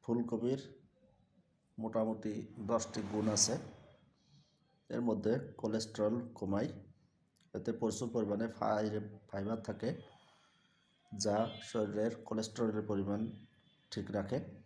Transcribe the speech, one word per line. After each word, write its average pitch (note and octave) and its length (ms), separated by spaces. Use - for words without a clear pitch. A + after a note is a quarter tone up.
ফুলকপির A#2+ 600
মোটামুটি A2 800
দশটি A2 420
গুণ G#2+ 180
আছে। G#2+ 280
এর A#2+ 120
মধ্যে A2 380
কোলেস্টেরল A2 800
কমায়, G2+ 340
এতে G#2 200
প্রচুর A#2 360
পরিমাণে G#2+ 380
ফাই-, G#2+ 800
ফাইবার G#2 340
থাকে, A2+ 400
যা G#2+ 320
শরীরের G#2+ 520
কোলেস্টেরলের A2 680
পরিমাণ G#2 500
ঠিক G2+ 200
রাখে A2+ 280